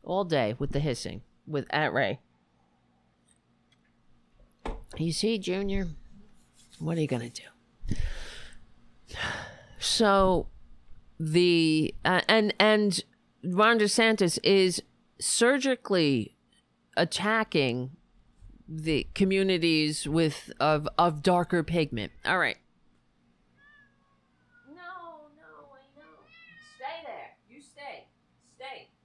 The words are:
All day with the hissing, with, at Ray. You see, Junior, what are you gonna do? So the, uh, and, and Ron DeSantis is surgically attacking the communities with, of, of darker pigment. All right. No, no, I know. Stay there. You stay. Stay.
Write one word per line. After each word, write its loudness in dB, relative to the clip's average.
All -2
day 0
with -4
the -2
hissing, -6
with, -6
at -2
Ray. -2
You -2
see, 0
Junior, -4
what -4
are 0
you 2
gonna -6
do? -8
So 2
the, 4
uh, 2
and, 4
and 4
Ron 4
DeSantis 2
is 4
surgically 0
attacking 0
the -2
communities 0
with, -2
of, 0
of 0
darker 2
pigment. -4
All 0
right. -2
No, -20
no, -18
I -20
know. -20
Stay -12
there. -16
You -20
stay. -18
Stay. -18